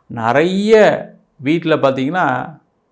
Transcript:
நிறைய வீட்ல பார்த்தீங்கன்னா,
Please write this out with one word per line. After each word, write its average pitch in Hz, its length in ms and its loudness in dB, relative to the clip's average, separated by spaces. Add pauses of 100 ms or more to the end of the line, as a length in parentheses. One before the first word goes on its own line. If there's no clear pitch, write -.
நிறைய 175 1000 2 (260)
வீட்ல 156 400 -2
பார்த்தீங்கன்னா, 135 840 -2 (340)